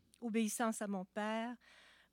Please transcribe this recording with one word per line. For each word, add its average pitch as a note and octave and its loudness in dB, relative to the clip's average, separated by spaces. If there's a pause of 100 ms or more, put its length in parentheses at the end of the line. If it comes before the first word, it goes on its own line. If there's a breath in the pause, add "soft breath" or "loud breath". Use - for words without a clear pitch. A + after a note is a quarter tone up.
(200 soft breath)
obéissance A3+ 2
à G#3+ -4
mon G3 -2
père. A3+ -2 (580 soft breath)